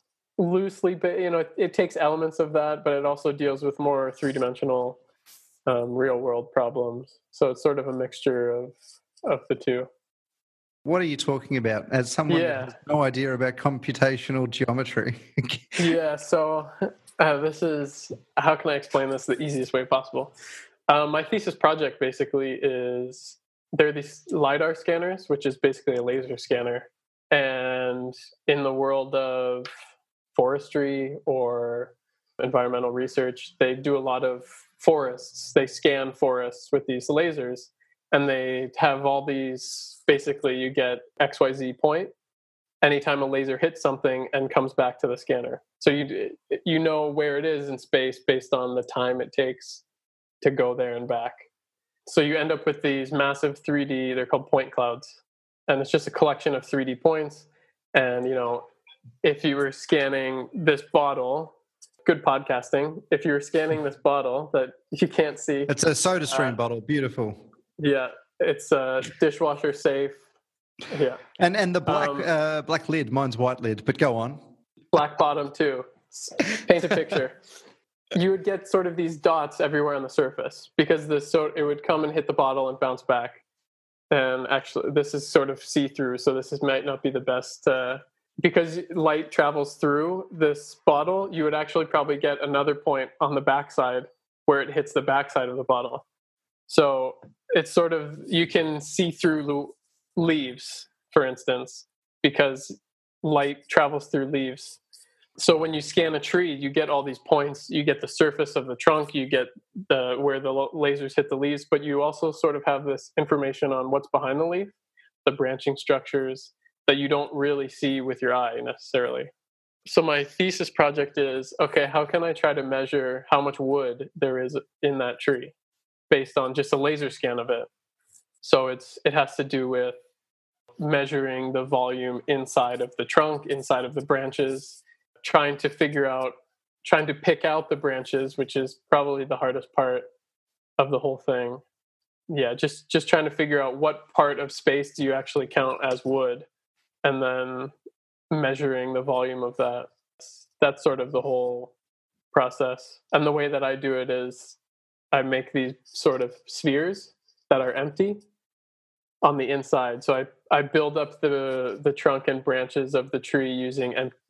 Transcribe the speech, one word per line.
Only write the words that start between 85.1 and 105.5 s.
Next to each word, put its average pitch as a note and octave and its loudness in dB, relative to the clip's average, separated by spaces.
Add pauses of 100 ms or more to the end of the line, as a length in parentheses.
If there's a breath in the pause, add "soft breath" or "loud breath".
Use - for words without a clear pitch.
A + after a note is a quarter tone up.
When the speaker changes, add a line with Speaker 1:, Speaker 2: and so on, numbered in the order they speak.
Speaker 1:
is C#3+ -6
sort C#3 4
of C3+ -6
see-through, C3+ -2
so C3+ 2
this C3 -6
is, C#3+ -6
might C3+ 0
not C#3 -4
be C#3 -2
the C3+ -2
best, B2+ -4
uh, C3 0 (380)
because E3+ 2 (100)
light D#3 0
travels D3 0
through E3 0
this D3+ -2
bottle, E3+ 4
you D#3+ -2
would D3+ 2
actually D#3 -2
probably D3 2
get C#3+ 0
another C#3+ 2
point C#3 -2 (140)
on D3 2
the C#3+ 0
backside C3+ 0 (400)
where C#3 6
it C3 -4
hits C#3+ -2
the C#3+ 0
backside C#3 0
of B2+ -8
the C3 -6
bottle. B2 -2 (640)
So C3+ 2 (360)
it's - 2
sort E3+ 2
of, D3+ -6
you E3 2
can D#3 0
see E3+ -2
through D#3 0
lo-, C#3+ -4 (420)
leaves, D#3 -2 (280)
for D3 6
instance, B2+ -4 (360)
because C#3 0 (440)
light C#3+ 0
travels D3 4
through C#3 0
leaves. C3+ -6 (580 soft breath)
So E3+ 6